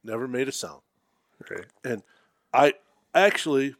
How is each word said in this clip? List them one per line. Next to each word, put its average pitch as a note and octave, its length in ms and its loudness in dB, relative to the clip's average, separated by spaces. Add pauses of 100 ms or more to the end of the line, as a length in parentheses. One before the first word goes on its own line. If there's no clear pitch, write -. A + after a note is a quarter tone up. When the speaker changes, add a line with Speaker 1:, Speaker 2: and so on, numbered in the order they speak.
Speaker 1:
Never A2+ 240 -6
made B2+ 220 -4
a C3+ 40 -8
sound. D2 280 -12 (600)
Speaker 2:
Okay. - 220 -14 (200)
Speaker 1:
And A#2 180 -8 (520)
I C#3 200 6 (400)
actually D3 640 2